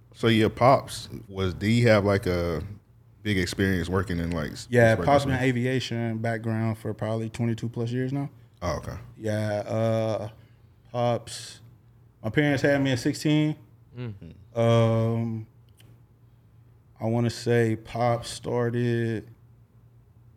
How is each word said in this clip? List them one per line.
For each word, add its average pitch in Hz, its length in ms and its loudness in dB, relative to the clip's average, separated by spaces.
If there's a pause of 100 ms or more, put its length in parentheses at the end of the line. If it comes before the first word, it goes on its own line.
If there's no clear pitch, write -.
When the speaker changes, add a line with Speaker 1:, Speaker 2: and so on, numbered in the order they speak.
(140)
Speaker 1:
So - 140 0
your 110 240 6
pops, - 580 2 (180)
was, 95 280 -2
did 85 140 -4
he 117 120 4
have, 107 240 6
like, 98 220 2
a 85 340 -2 (640)
big 104 160 0
experience 90 500 0
working 92 300 -2
in, 85 100 -4
like, 80 220 -4
s-, - 180 -16
Speaker 2:
Yeah, 120 240 6
Speaker 1:
sports 90 140 0
Speaker 2:
pops 143 160 4
Speaker 1:
and 139 80 -2
Speaker 2:
been 131 80 0
Speaker 1:
stuff? 131 80 0
Speaker 2:
aviation 120 720 -2
background 113 580 -2
for 107 160 -8
probably 113 360 -4
twenty-two 117 400 -4
plus 117 200 -6
years 127 240 -4
now. 143 160 -4 (320)
Speaker 1:
Oh, 87 160 -4
okay. - 160 -10 (240)
Speaker 2:
Yeah, 107 480 -2
uh, 110 640 -2 (640)
pops. - 680 -4 (640)
My 110 60 -4
parents 143 320 2
had 143 220 4
me 135 80 2
at 127 80 0
sixteen. 151 560 0 (420)
Speaker 3:
Mm. 120 160 -8 (420)
Speaker 2:
Um, 113 920 2 (1500)
I 113 60 -4
wanna 117 220 0
say 117 460 2
Pop 117 500 -2
started 120 1000 -2 (1120)